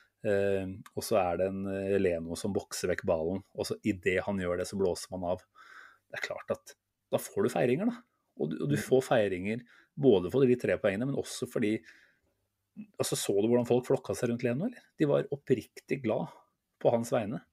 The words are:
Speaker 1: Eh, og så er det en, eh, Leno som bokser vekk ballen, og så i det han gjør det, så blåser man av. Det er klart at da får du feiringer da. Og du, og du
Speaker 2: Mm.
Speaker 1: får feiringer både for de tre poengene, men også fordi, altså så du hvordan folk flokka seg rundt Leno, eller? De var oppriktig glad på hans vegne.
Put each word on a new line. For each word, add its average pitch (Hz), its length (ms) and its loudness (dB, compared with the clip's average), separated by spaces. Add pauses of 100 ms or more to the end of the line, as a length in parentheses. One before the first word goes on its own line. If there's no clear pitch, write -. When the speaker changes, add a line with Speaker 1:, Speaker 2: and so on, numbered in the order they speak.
(240)
Speaker 1:
Eh, 98 460 0 (240)
og 107 100 -6
så 110 160 2
er 92 220 0
det 95 80 0
en, 95 160 -6
eh, 98 320 0
Leno 85 400 0
som 101 160 -4
bokser 92 400 -4
vekk - 100 -6
ballen, 90 380 0 (160)
og 101 80 -4
så 117 160 -4
i 104 100 0
det 92 320 0
han 101 160 -2
gjør 90 220 -2
det, 90 80 -4
så 101 80 -8
blåser 90 320 0
man 92 240 -6
av. - 80 -8 (640)
Det - 160 -10
er - 80 -8
klart - 240 -6
at - 220 -14 (360)
da 127 60 0
får - 260 -2
du - 80 2
feiringer 170 380 2
da. 240 80 -10 (400)
Og 156 160 -2
du, - 80 -8
og 147 80 -2
du 143 80 4
Speaker 2:
Mm. 101 80 -4
Speaker 1:
får 127 180 6
feiringer 104 560 0 (380)
både 98 320 6
for 131 160 4
de 123 100 4
tre 95 220 0
poengene, 104 280 0
men 139 80 -4
også - 320 -6
fordi, 107 280 0 (1200)
altså - 200 -2
så - 180 -2
du 104 140 2
hvordan 120 180 2
folk 123 180 2
flokka - 300 -2
seg 117 140 -2
rundt 117 120 -4
Leno, 127 240 0
eller? - 200 -10 (120)
De 156 80 2
var 143 240 2
oppriktig - 720 -4
glad - 280 -2 (500)
på 139 100 6
hans 117 220 0
vegne. 120 300 -2 (100)